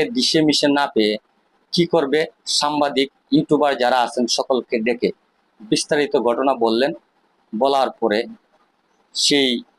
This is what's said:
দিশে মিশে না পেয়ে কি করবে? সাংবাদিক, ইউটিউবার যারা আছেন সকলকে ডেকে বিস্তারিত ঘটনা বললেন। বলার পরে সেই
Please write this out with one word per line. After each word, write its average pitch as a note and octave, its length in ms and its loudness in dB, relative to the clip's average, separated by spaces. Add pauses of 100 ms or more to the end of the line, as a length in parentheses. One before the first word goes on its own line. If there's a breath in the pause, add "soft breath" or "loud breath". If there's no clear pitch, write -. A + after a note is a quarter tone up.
(120)
দিশে B2 300 0
মিশে D3+ 260 2
না C#3+ 200 2
পেয়ে G#2+ 260 0 (600)
কি F3 120 2
করবে? D3+ 340 0 (400)
সাংবাদিক, C#3+ 500 -2 (220)
ইউটিউবার D3 460 2
যারা B2 240 2
আছেন A#2+ 260 -2
সকলকে B2 520 -2
ডেকে A2+ 300 -2 (520)
বিস্তারিত D3 580 -2
ঘটনা A#2+ 360 0
বললেন। A#2 360 0 (640)
বলার C3 440 0
পরে G#2+ 220 0 (960)
সেই C#3 340 2 (300)